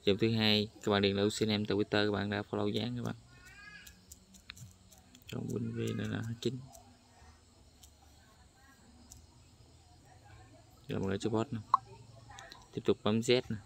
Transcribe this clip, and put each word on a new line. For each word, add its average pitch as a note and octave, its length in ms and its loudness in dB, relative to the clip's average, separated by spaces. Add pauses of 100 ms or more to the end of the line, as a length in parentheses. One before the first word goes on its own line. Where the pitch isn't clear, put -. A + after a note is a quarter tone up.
Dòng G2 140 4
thứ A2+ 140 2
hai G#2+ 380 4 (140)
các G#2+ 80 2
bạn G2+ 100 6
điền G2 140 4
là G2+ 80 2
username G#2+ 400 2
Twitter G#2 440 2
các G#2 40 2
bạn G2+ 180 0
đã G#2 200 -2
follow G#2 180 -2
dán A2+ 280 -2
các A#2 80 -6
bạn. A2+ 120 -4 (2000)
Trong - 200 -6
Win A#2 240 -4
V A2+ 260 -4
nữa G#2+ 100 -4
là A2 180 -4
hai A#2 160 -6
chín. B2 160 -2 (4000)
Rồi G#2 120 -2
bạn F#2+ 100 0
gửi G2 80 0
cho G#2+ 120 -2
bot A2+ 240 0
nè. A2+ 60 -4 (1120)
Tiếp - 120 -6
tục G2+ 180 4
bấm G#2+ 160 2
Z B2 300 4
nè. A2 160 -4